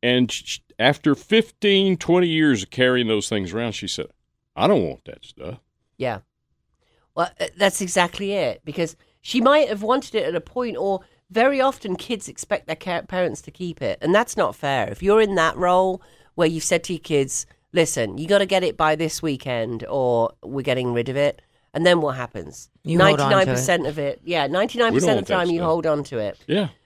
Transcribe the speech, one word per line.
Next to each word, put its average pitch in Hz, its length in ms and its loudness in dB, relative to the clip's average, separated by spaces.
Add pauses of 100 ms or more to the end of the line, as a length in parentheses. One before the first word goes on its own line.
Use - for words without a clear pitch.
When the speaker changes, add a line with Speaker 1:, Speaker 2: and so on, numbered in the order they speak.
Speaker 1:
And 123 280 2
sh-, - 280 -10 (200)
after 143 360 2
fifteen, 196 800 2
twenty 175 320 2
years 156 360 2
of - 60 -20
carrying 127 380 2
those 107 200 0
things 98 240 -4
around, 113 200 -4
she 101 160 -8
said, - 180 -8 (500)
"I 107 100 0
don't 160 200 4
want 65 200 -10
that - 180 -20
stuff." 92 360 -16 (360)
Speaker 2:
Yeah. 120 240 -4 (960)
Well, 170 240 -2
uh, - 80 -4 (100)
that's 196 240 0
exactly 185 520 -2
it, 156 320 -4
because 160 320 -6 (240)
she - 200 -2
might 277 280 4
have 202 140 -6
wanted 254 320 -2
it 214 120 0
at 165 80 -4
a 175 60 -2
point, 240 360 -6
or 190 240 -2 (300)
very 262 300 2
often 254 360 -2
kids - 320 -8
expect - 380 -8
their 160 100 -6
ca-, 180 260 -6
parents 180 400 -4
to - 80 -18
keep 175 320 -10
it, 104 200 -2
and 165 120 2
that's - 220 2
not 127 200 0
fair. 131 340 -2
If 104 120 -12
you're 202 180 4
in 208 160 2
that 165 200 0
role 185 460 2 (320)
where 170 140 2
you've 160 160 -4
said 165 200 0
to 185 100 -6
your 156 60 -8
kids, 139 460 -2 (260)
"Listen, 123 460 0
you 156 80 -6
gotta 202 200 4
get 185 180 0
it 156 120 -2
by 156 200 2
this 156 260 -4
weekend, 123 680 -4
or 120 440 0 (100)
we're 131 200 -8
getting 123 300 -2
rid 120 160 -2
of 131 80 -4
it," 143 260 -2 (320)
and 160 120 2
then 175 140 6
what 143 160 -2
happens? 95 540 -12 (120)
Speaker 3:
You 160 160 0
hold 185 140 8
on - 60 4
to 143 60 2
it. 135 60 4
Speaker 2:
Ninety-nine 190 240 4
percent 131 320 0
of 151 120 -6
it, 143 260 -4
yeah, 160 220 0
ninety-nine 220 460 0
percent 139 120 2
Speaker 1:
We - 100 4
don't 113 80 0
Speaker 2:
of 185 40 -8
the - 80 -2
Speaker 1:
want 185 80 2
Speaker 2:
time 170 60 0
Speaker 1:
that 175 60 0
Speaker 2:
you 170 60 0
Speaker 1:
stuff. 175 80 0
Speaker 2:
hold 165 180 0
on 147 180 0
to 127 140 -8
it. 104 280 -6
Speaker 1:
Yeah. 185 220 0 (180)